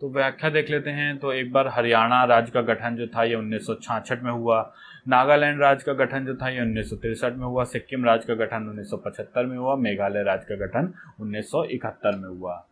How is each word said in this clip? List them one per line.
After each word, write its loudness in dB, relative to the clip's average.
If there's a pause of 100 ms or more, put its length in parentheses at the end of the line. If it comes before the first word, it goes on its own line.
तो -8
व्याख्या 0
देख 0
लेते -2
हैं। -4
तो -2
एक -4
बार 2
हरियाणा 4
राज्य 6
का 2
गठन 0
जो -6
था 0
ये 0
उन्नीस -4
सौ -4
छाछठ -6
में -4
हुआ, 0 (360)
नागालैंड 4
राज्य 4
का -2
गठन 0
जो -6
था -4
ये -4
उन्नीस -2
सौ -8
तिरसठ -4
में -8
हुआ, 0
सिक्किम -6
राज्य 4
का 0
गठन -4
उन्नीस -12
सौ -6
पचहत्तर -4
में -6
हुआ, 0
मेघालय 0
राज्य 0
का -6
गठन -2 (280)
उन्नीस -8
सौ 0
इकहत्तर -4
में -12
हुआ। -10